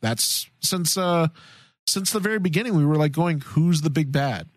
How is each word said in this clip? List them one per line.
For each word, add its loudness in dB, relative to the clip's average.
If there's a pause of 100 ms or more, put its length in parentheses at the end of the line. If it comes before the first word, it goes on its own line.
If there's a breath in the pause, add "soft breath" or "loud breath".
that's -2 (120)
since, -2
uh, 2 (580 loud breath)
since -2
the 0
very 0
beginning, 0
we 4
were, 2
like, 2
going, 0
"Who's 2
the 0
big -2
bad?" -2